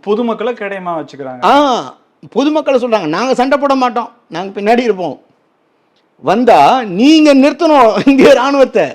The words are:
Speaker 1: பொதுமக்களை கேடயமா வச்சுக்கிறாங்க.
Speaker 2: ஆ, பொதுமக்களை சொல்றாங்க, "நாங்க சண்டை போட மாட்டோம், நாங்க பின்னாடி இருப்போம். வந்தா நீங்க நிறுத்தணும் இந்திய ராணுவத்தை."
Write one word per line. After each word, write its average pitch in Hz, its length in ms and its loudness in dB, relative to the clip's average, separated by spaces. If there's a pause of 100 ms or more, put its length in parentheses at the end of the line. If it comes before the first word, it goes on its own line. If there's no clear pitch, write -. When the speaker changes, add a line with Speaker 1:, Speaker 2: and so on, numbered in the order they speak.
Speaker 1:
பொதுமக்களை 220 480 -4
கேடயமா 185 520 -10
வச்சுக்கிறாங்க. 131 400 -12
Speaker 2:
ஆ, 240 520 0 (320)
பொதுமக்களை 285 500 -2
சொல்றாங்க, 214 280 -4
"நாங்க 214 260 -4
சண்டை 262 240 -2
போட 269 180 -2
மாட்டோம், 240 340 -4 (200)
நாங்க 196 320 -10
பின்னாடி 226 180 0
இருப்போம். 185 420 -6 (1000)
வந்தா 202 640 2
நீங்க 277 520 2
நிறுத்தணும் 269 720 2
இந்திய 277 260 4
ராணுவத்தை." 254 600 0